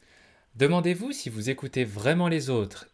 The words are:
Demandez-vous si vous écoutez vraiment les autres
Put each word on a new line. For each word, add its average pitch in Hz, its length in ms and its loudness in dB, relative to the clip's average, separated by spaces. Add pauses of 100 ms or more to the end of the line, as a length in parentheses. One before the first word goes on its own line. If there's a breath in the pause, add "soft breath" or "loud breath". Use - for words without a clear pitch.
(560 soft breath)
Demandez-vous 175 560 2
si - 180 -8
vous 110 180 -6
écoutez 131 360 -4
vraiment 127 440 2
les 147 220 0
autres 107 440 -2